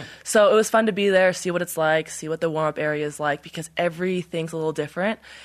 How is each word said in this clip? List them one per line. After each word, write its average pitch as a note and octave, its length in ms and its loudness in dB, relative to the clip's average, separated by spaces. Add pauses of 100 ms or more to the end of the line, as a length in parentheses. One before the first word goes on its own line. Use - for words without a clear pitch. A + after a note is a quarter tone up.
(240)
So G#3 280 6
it - 20 6
was G#3+ 140 4
fun A3+ 180 4
to G#3+ 60 0
be G3+ 160 0
there, F#3 240 4
see F3+ 180 -6
what F3 120 -2
it's - 160 -6
like, D#3 320 0
see - 180 -12
what D#3+ 140 -6
the E3 80 0
warm-up D#3 280 -2
area D3+ 280 -2
is D3 120 -10
like, D3 240 -2
because D#3+ 360 -12
everything's F3 760 -4
a E3 40 -8
little D#3+ 180 -2
different. F3 440 -4 (260)